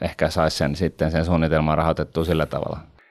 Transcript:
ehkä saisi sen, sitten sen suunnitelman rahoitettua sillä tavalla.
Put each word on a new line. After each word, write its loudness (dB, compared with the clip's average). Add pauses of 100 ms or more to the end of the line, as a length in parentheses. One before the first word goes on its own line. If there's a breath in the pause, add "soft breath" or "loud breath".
ehkä -2
saisi 0
sen, 0
sitten -2
sen 0
suunnitelman 2
rahoitettua 0
sillä 2
tavalla. -6 (320 soft breath)